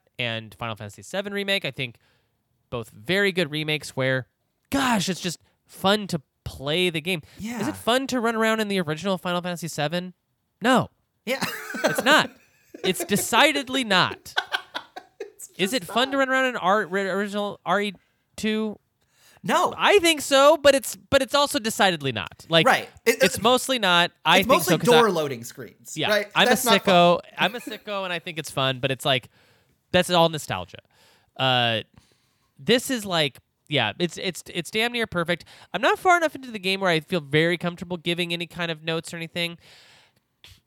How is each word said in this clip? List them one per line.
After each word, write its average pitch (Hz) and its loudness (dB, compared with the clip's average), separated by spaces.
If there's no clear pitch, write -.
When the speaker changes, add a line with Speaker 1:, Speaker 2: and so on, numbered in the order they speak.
Speaker 1:
and 113 -6
Final 113 -6
Fantasy 101 -14
seven 202 -8
Remake. 196 -4
I 143 -4
think 127 -8
both 117 -8
very 180 -2
good 170 -2
remakes 151 -4
where, 131 -2
gosh, 247 0
it's 175 -4
just 175 -6
fun 202 0
to 160 -4
play 165 -2
the 160 -4
game. 165 -4
Is 190 -12
Speaker 2:
Yeah. 233 -4
Speaker 1:
it 190 -6
fun 262 0
to 254 -2
run 226 -2
around 220 0
in 208 -2
the 196 0
original 165 -2
Final 180 -2
Fantasy 175 -6
seven? 175 -4
No. 220 2
Speaker 2:
Yeah. 254 -4
Speaker 1:
It's - 0
not. 285 4
It's 185 0
decidedly 262 2
not. 180 0
Speaker 2:
<laughs> - -6
It's 190 0
Speaker 1:
Is - -
it 254 -2
Speaker 2:
just 180 -12
Speaker 1:
fun 240 2
to - -4
Speaker 2:
not. 277 0
Speaker 1:
run 269 2
around 262 2
in 247 -2
R-, 196 2
re-, 190 -2
original 202 -4
R 180 2
E 202 -4
two? 220 -2
Speaker 2:
No. 294 0
Speaker 1:
I 269 4
think 320 2
so, 277 6
but 277 6
it's, - -2
but 269 0
it's 247 -6
also 285 0
decidedly 190 0
not. - -8
Like, 165 4
Speaker 2:
Right. 151 2
It, 220 2
Speaker 1:
it's 190 2
Speaker 2:
it, - -6
Speaker 1:
mostly 247 2
not. 175 2
I 170 6
Speaker 2:
it's 190 0
Speaker 1:
think - -4
Speaker 2:
mostly - 2
Speaker 1:
so, - 0
'cause 170 0
I - 8
Speaker 2:
door 214 4
loading 143 -4
screens, - -16
Speaker 1:
Yeah, 147 -2
Speaker 2:
right? 202 0
Speaker 1:
I'm 175 4
Speaker 2:
That's 240 2
Speaker 1:
a 233 2
Speaker 2:
not 208 2
fun. 190 4
Speaker 1:
sicko. 175 6
I'm 185 -2
a 240 -10
sicko, 208 -10
and 180 -6
I 170 -6
think 165 -10
it's 156 -10
fun, 131 -2
but 131 -2
it's 131 -4
like, 131 -2
that's 180 2
all 165 4
nostalgia. 104 -8
Uh, 123 2
this 220 0
is 226 -4
like, 165 -2
yeah, 120 0
it's, 170 -4
it's, - -8
it's 175 -8
damn 233 -2
near 233 -4
perfect. 175 -6
I'm - -4
not 359 2
far 349 4
enough 320 0
into 262 -14
the 220 -10
game 190 -2
where 190 2
I 160 2
feel 175 -2
very 156 2
comfortable 175 -6
giving 170 -4
any 170 -6
kind 170 -8
of 160 -8
notes 165 -4
or - -10
anything. 170 -8